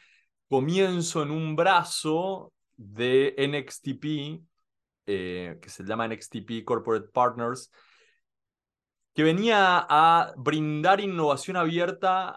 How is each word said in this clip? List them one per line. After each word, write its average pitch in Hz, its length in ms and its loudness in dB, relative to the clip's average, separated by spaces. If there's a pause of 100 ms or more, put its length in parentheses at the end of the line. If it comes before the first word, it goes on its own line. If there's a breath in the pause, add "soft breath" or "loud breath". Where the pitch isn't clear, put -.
(500 soft breath)
comienzo 165 760 0
en 147 80 -6
un 156 240 -4
brazo 175 960 0 (240)
de 123 640 0
N 139 220 0
X - 220 -12
T 139 140 -6
P, 151 460 -8 (640)
eh, 90 540 -6
que - 80 -20
se - 160 -16
llama 110 200 -4
N 113 100 -6
X - 120 -16
T 110 140 -12
P 110 240 -10
Corporate 113 480 -2
Partners, 123 580 -2 (1400 soft breath)
que 151 100 2
venía 190 640 4
a 165 480 4
brindar 151 640 0
innovación 175 560 -2
abierta 180 800 -2